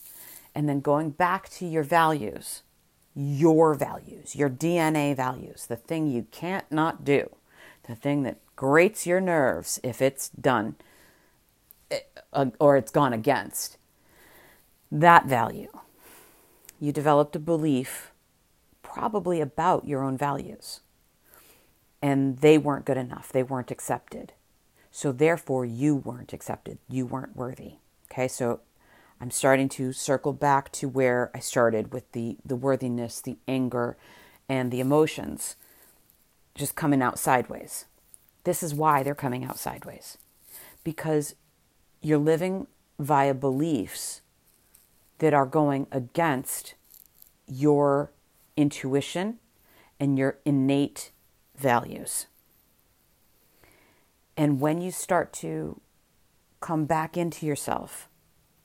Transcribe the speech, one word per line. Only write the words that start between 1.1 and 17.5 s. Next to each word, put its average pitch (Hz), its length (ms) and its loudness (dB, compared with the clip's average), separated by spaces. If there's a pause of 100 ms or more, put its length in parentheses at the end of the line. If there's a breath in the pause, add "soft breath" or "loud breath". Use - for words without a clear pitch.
back 180 400 -2
to - 140 -10
your 160 180 0
values, 151 800 0 (540)
your 156 580 4
values, - 600 -8
your 143 140 2
D 160 280 0
N 156 200 2
A 143 160 0
values, 127 540 -6
the 117 100 -6
thing 156 340 -4
you 120 200 -4
can't 180 380 -6
not 156 360 -2
do, 139 240 2 (580 loud breath)
the 117 80 -12
thing 143 280 -2
that 113 160 -6 (180)
grates 160 500 4
your 180 140 2
nerves 139 600 0
if 123 200 -6
it's 135 280 0
done, 113 460 2 (1120 soft breath)
eh, 135 120 -4 (320)
uh, 139 140 0 (120)
or 143 160 8
it's - 160 0
gone 143 220 2
against, 110 640 0 (1120 soft breath)
that 160 340 8
value. 117 460 -2 (1120 loud breath)
You 147 100 -2
developed 147 460 2
a - 20 -8
belief 151 720 -2 (680)